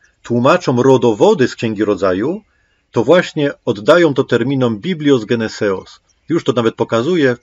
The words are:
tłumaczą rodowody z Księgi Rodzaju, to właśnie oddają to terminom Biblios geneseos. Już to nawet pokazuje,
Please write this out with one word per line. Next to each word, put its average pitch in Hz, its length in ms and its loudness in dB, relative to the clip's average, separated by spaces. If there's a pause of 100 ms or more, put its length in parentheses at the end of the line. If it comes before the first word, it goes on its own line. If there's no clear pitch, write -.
(240)
tłumaczą 120 600 0
rodowody 131 640 4
z - 80 -14
Księgi 107 300 -4
Rodzaju, 101 560 -2 (540)
to 117 80 0
właśnie 147 480 2 (140)
oddają 143 480 2
to 131 100 0
terminom 120 560 -2
Biblios 143 460 0
geneseos. 107 760 -4 (300)
Już - 140 -2
to 135 100 0
nawet 113 220 0
pokazuje, 127 680 -2